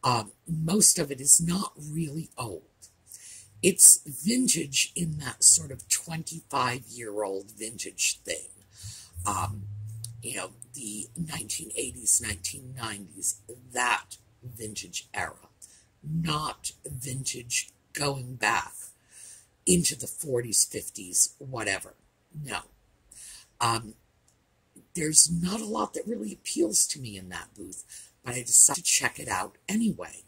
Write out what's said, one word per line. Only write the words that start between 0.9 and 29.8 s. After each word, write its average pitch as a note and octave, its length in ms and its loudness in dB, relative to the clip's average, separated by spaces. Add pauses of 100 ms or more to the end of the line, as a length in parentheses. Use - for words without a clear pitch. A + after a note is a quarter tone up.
of D3 100 0
it C3+ 100 -6
is C#3+ 220 6
not F3 340 0
really D3+ 640 -4
old. G2+ 240 -6 (1000)
It's - 420 10
vintage D#3+ 880 0
in D#3+ 220 -2
that C#3 260 -4
sort D3+ 280 8
of - 180 -14
twenty-five-year-old A#2+ 1700 -2
vintage - 640 -4
thing. - 300 -6 (760)
Um, - 380 -2 (580)
you A2 160 -10
know, F#2 140 -8 (240)
the G#2+ 320 -10 (100)
nineteen D3+ 580 -6
eighties, B2 480 0
nineteen C3 520 -8
nineties, G2+ 600 -6 (360)
that B2 440 0 (260)
vintage G#2+ 680 -10
era. E2+ 380 -6 (540)
Not D#3 680 -2 (120)
vintage B2+ 840 -6 (220)
going C3+ 420 -4
back - 380 0 (920)
into F3 300 4
the B2 120 -10
forties, B2 580 0
fifties, - 760 -2
whatever. A2 560 -4 (380)
No. C3+ 260 -8 (1000)
Um, A#2 360 -2 (1000)
there's D#3 340 6
not F3 300 -2
a A3 60 -6
lot G#3+ 280 -2
that D#3+ 140 -6
really G#3+ 260 -4
appeals - 540 0
to - 120 -6
me G#2+ 180 -10
in F#2 120 -12
that F2 260 -10
booth, F#2 280 -14 (400)
but B2 120 -6
I B2+ 60 -4
decided A#2+ 440 4
to - 40 0
check - 300 2
it - 80 -8
out G2 300 -4 (100)
anyway. G3 600 -2